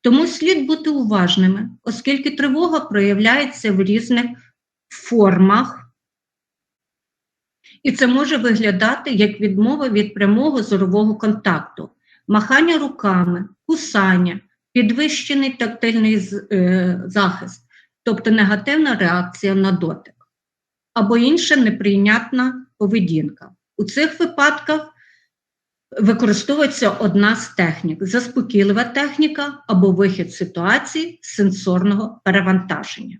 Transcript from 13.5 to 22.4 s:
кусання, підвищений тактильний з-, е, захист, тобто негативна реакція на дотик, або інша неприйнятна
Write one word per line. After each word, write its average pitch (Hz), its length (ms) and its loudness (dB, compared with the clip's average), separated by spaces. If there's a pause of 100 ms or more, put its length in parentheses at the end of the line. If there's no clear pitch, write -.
кусання, 190 760 0 (320)
підвищений 269 760 0
тактильний 226 680 0
з-, 196 340 -8
е, 180 540 2
захист, 185 600 -4 (400)
тобто 220 240 -2
негативна 220 640 2
реакція 180 600 -2
на 196 180 2
дотик, 165 420 -6 (800)
або 226 220 2
інша 294 400 2
неприйнятна 226 1120 0 (120)